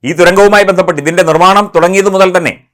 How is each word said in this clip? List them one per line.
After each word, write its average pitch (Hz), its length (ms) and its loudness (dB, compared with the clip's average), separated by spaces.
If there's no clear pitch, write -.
ഈ 139 100 -6
തുരങ്കവുമായി 196 500 2
ബന്ധപ്പെട്ട് 180 380 -2
ഇതിൻ്റെ 165 220 -2
നിർമ്മാണം 180 520 0
തുടങ്ങിയത് 190 340 0
മുതൽ 190 280 -2
തന്നെ 160 260 -6